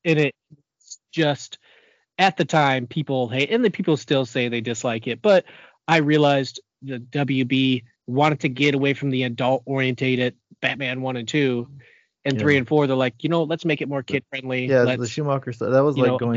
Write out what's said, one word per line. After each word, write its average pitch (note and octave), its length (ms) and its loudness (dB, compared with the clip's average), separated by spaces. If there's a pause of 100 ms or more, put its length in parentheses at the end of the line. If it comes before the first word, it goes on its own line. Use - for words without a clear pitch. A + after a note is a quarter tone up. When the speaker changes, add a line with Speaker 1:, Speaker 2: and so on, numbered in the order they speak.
Speaker 1:
and D#3+ 140 2
it's - 800 -6 (120)
just, D3 460 -2 (600)
at F#3 180 2
the E3 80 0
time, C3+ 420 2
people C3 420 -2
hate, C3+ 220 -2
and A#3+ 140 2
the G3+ 60 4
people E3+ 260 0
still C3+ 300 0
say B2 220 -4
they A#2+ 120 -2
dislike A#2 460 -6
it. A#2 160 -6
But G3 220 6 (440)
I E3 100 4
realized C#3+ 640 2 (220)
the C3 160 -8
W C3 460 -2
B C3 400 0 (220)
wanted C#3+ 340 2
to D#3 80 -2
get C#3 260 2
away C#3 200 0
from C#3+ 160 -4
the C3 140 0
adult-orientated B2+ 1120 -2 (240)
Batman C3 420 -6
one B2+ 140 -6
and A#2 120 -8
two. B2+ 400 0 (560)
And C#3 100 -2
Speaker 2:
Yeah. A#2 60 -4
Speaker 1:
three C#3+ 160 4
and B2+ 100 -2
four, D3+ 220 2
they're C3+ 80 0
like, B2+ 260 -2
"You D#3+ 60 -4
know, E3 160 0
let's D#3+ 200 -4
make D#3 160 -2
it C#3 80 -6
more C#3 140 -4
kid-friendly. C3 640 -6
Speaker 2:
Yeah, C3 160 4
Speaker 1:
Let's, B2 200 2
Speaker 2:
the A#2+ 60 -2
Schumacher C3+ 440 -4
stuff, - 180 -4
that C3 140 6
was, D3 120 0
Speaker 1:
you C#3 60 2
Speaker 2:
like, B2 80 4
Speaker 1:
know, B2+ 80 0
Speaker 2:
going A#2+ 180 -2